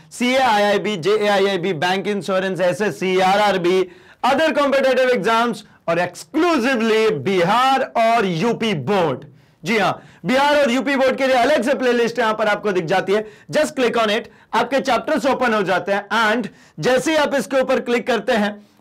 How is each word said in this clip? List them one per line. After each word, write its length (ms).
सीए, 280
आईआईबी, 600
जेएआईआईबी, 760
बैंक 360
इंश्योरेंस, 520
एसएससी, 600
आरआरबी, 640
other 260
competitive 580
exams 540
और 120
exclusively 1120
बिहार 720
और 280
यूपी 480
बोर्ड। 500
जी 140
हाँ, 240
बिहार 300
और 140
यूपी 260
बोर्ड 200
के 100
लिए 100
अलग 260
से 120
प्लेलिस्ट 440
यहां 160
पर 140
आपको 240
दिख 120
जाती 280
है, 120
just 240
click 220
on 120
it, 180
आपके 260
चैप्टर्स 460
ओपन 280
हो 80
जाते 300
हैं। 180
And 380
जैसे 320
ही 60
आप 180
इसके 260
ऊपर 200
क्लिक 260
करते 280
हैं, 160